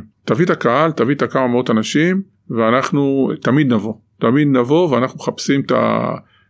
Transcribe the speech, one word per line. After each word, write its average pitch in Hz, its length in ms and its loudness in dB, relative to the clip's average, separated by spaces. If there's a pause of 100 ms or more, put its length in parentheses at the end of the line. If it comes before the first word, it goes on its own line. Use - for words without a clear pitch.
(260)
תביא 127 200 2
את 180 40 0
הקהל, 151 420 0
תביא 139 240 0
את 143 60 -4
הכמה 131 260 0
מאות 123 220 0
אנשים, 147 520 0 (280)
ואנחנו 131 800 0 (100)
תמיד 131 320 2
נבוא, 110 200 -2 (260)
תמיד 135 280 2
נבוא, 139 420 2
ואנחנו 127 300 -2
מחפשים - 420 -2
את - 100 -4
ה-, 117 440 0 (340)